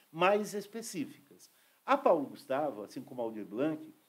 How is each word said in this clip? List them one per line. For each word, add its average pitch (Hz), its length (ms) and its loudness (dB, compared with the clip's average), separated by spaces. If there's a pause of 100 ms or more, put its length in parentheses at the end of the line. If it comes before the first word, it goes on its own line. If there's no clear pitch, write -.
(100)
mais 185 440 2
específicas. - 960 -10 (340)
A 269 140 4
Paulo 170 280 4
Gustavo, 131 560 -4
assim 127 200 -12
como 127 180 -10
a 117 40 -2
Aldir 107 200 -6
Blanc, 139 480 -2 (160)